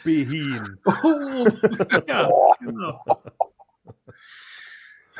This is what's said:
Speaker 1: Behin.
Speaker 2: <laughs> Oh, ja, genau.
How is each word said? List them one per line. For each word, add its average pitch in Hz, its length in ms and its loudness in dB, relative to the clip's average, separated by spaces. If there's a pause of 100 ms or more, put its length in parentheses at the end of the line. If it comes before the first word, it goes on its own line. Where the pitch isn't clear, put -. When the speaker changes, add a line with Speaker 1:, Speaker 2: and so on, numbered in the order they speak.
Speaker 1:
Behin. 135 760 -4
Speaker 2:
<laughs> - 40 -20
Oh, 269 600 0 (640)
ja, 247 200 0 (300)
genau. 220 640 -6 (2000)